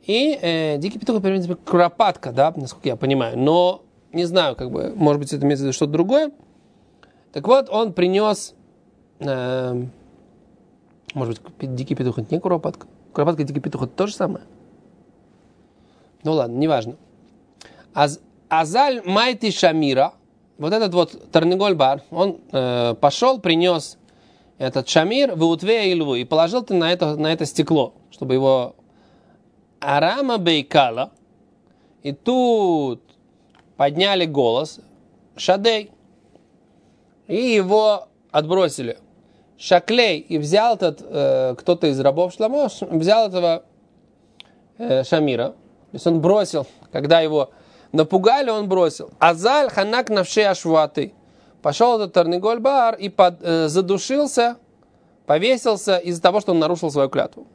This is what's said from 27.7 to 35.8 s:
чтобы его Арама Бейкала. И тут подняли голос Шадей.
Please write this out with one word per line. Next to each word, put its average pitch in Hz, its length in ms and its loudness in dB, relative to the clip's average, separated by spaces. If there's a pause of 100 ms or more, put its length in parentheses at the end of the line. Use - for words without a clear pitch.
чтобы 131 220 -4
его 131 420 2 (1040)
Арама 202 580 0
Бейкала. 143 720 0 (960)
И 143 80 -6
тут 196 880 0 (760)
подняли 175 480 0
голос 139 560 -2 (560)
Шадей. 208 540 0 (1400)